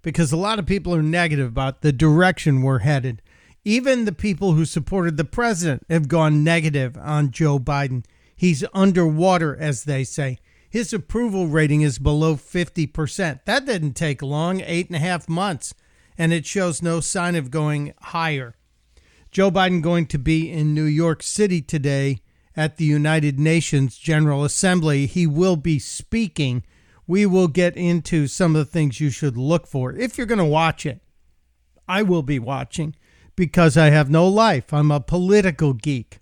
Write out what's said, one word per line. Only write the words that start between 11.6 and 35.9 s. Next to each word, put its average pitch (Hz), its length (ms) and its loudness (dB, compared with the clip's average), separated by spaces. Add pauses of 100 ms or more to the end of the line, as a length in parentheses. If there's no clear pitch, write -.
is 135 180 0
below 151 360 2
fifty 165 520 -4
percent. 156 580 -6
That 262 220 -2
didn't 160 260 -4
take 147 300 -4
long, 160 380 -4
eight 170 260 -6
and 175 80 -10
a 147 40 -2
half 170 300 -4
months, 175 460 -6 (420)
and 165 140 0
it 165 140 -2
shows 180 360 -4
no 170 200 -2
sign 175 340 -4
of 131 160 -6
going 147 500 -4
higher. 147 540 -6 (760)
Joe 190 200 2
Biden 185 300 0
going 170 260 0
to 147 120 -4
be 160 300 0
in 151 240 0
New 156 120 0
York 156 380 0
City 185 380 0
today 139 600 -2 (340)
at 156 220 -2
the 160 80 -2
United 147 540 2
Nations 151 580 2
General 151 480 0
Assembly. 156 600 2
He 175 200 0
will 170 300 2
be 147 220 0
speaking. 151 840 -4 (440)
We 202 180 2
will 185 240 4
get 175 260 0
into 170 520 0
some 165 280 2
of 151 100 2
the - 60 -18
things 151 300 -2
you 147 80 0
should 131 280 -4
look 147 300 -2
for 131 260 -6
if 233 240 -6
you're 240 100 -6
gonna 202 180 0
watch 156 400 0
it. 139 160 -8 (840)
I 190 140 0
will 180 220 2
be 135 160 -2
watching 135 560 -8 (400)
because 165 400 4
I 156 140 8
have 147 200 4
no 165 180 4
life. 202 460 2
I'm 147 180 4
a 143 100 0
political 180 720 2
geek. 123 480 -6